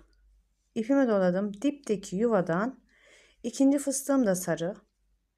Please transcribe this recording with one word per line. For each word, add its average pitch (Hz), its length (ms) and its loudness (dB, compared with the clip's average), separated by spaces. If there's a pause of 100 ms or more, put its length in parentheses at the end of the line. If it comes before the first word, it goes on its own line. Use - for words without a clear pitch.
(760)
İpimi 254 320 2
doladım. 196 540 0
Dipteki 226 540 -4
yuvadan 208 680 0 (600)
ikinci 269 360 2
fıstığım 269 460 0
da 190 100 2
sarı. 170 400 -4 (640)